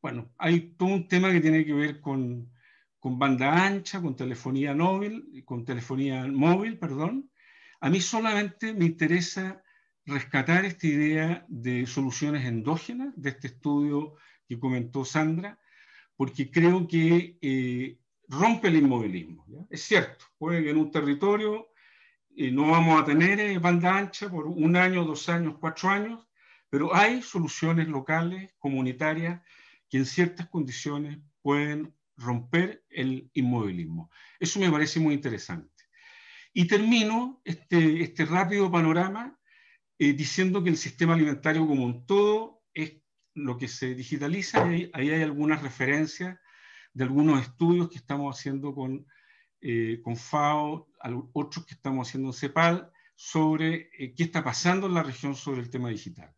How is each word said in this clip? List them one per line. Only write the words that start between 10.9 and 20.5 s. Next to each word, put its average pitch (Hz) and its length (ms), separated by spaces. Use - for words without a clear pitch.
de 123 380
soluciones 139 600
endógenas, 160 720
de 139 140
este 131 180
estudio 147 680
que 120 100
comentó 127 480
Sandra, 160 540
porque 131 340
creo 175 380
que, 170 520
eh, 127 600
rompe 202 380
el 165 100
inmovilismo, 101 680
¿ya? 143 220
Es - 140
cierto, - 420
puede 165 260